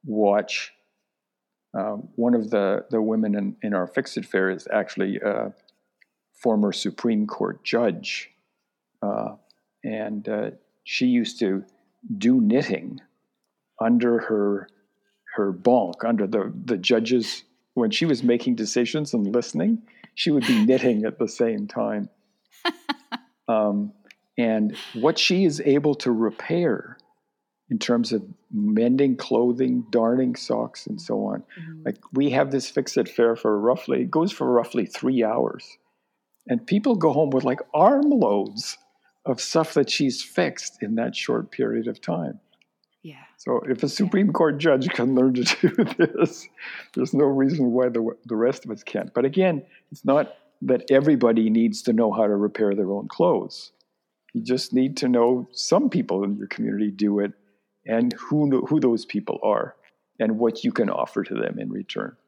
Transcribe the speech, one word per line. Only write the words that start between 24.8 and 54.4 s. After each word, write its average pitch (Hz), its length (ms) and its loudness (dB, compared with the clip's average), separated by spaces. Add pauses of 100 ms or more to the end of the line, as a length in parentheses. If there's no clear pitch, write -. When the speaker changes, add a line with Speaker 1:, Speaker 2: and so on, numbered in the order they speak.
Speaker 1:
what 147 240 0
she 185 260 2
is 151 200 0
able 143 320 4
to - 140 -2
repair 117 840 -2 (720)
in 113 80 0
terms 120 340 0
of 104 100 -2 (280)
mending 117 680 2
clothing, 123 720 0
darning 120 460 2
socks, - 500 -6
and - 140 -8
so 107 260 -4
on. 107 140 -6 (200)
Speaker 2:
Mm-hmm. 160 240 -16
Speaker 1:
Like, - 140 -6 (140)
we 139 180 2
have 135 200 0
this 135 200 -4
Fix-It - 380 -2
fair 117 280 2
for 107 220 0
roughly, 127 440 0
it 127 80 -4
goes 165 220 0
for 131 180 -2
roughly 120 360 2
three 127 380 -2
hours. - 540 -2 (680)
And 233 200 -2
people 208 280 2
go 160 180 2
home 143 180 2
with, 131 140 0
like, 127 160 -2 (140)
armloads 180 1000 4 (500)
of 127 140 -2
stuff - 340 -2
that 143 160 2
she's 131 320 -2
fixed - 600 -6
in 107 140 -2
that 117 200 -2
short 113 340 -4
period 113 360 -2
of 110 140 -8
time. - 400 -6 (640)
Speaker 2:
Yeah. 147 180 -18 (140)
Speaker 1:
So - 320 -2
if 127 140 -2
a 160 40 0
Speaker 2:
Yeah. 139 60 -2
Speaker 1:
Supreme 196 400 2
Court 147 260 2
judge 143 300 2
can 127 260 0
learn 127 200 4
to 123 100 0
<laughs> - 240 -2
do 208 160 2 (220)
this, - 420 -2 (460)
there's 127 200 -2
no 139 120 4
reason 135 440 2
why 123 200 2
the, 113 340 -4
the 117 100 -6
rest 120 300 0
of 117 80 -12
us 104 100 -12
can't. - 320 -8
But 123 120 2
again, 170 360 2 (300)
it's - 120 -20
not 143 300 2 (280)
that 127 280 0
everybody 120 600 4
needs 113 320 2
to 123 100 0
know 110 180 2
how 107 160 2
to 104 80 2
repair 101 400 0
their 98 160 -2
own 104 180 -4
clothes. - 640 -2 (600)
You 113 100 -6